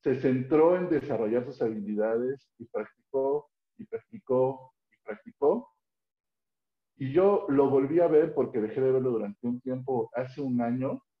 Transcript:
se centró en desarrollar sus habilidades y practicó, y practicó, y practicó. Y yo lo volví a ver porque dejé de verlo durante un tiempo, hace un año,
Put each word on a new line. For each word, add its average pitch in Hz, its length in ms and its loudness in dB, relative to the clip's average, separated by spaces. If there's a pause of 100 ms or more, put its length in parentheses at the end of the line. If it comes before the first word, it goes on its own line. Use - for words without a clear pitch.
se 131 180 0
centró 147 560 2
en 180 120 -4
desarrollar 120 560 -2
sus 127 180 -8
habilidades 110 960 -4
y 117 80 -16
practicó, 135 840 -6 (280)
y 110 60 -16
practicó, 127 880 -4 (180)
y - 100 -20
practicó. 180 680 -2 (1300)
Y 135 160 -6
yo 196 360 4
lo 139 220 4
volví 139 300 2
a 170 60 4
ver 156 280 4
porque 123 260 -2
dejé 107 200 -4
de 131 120 2
verlo 131 200 0
durante 107 340 -6
un 123 140 -4
tiempo, 127 540 -4
hace 131 260 -8
un 127 200 -2
año, 127 420 -4 (180)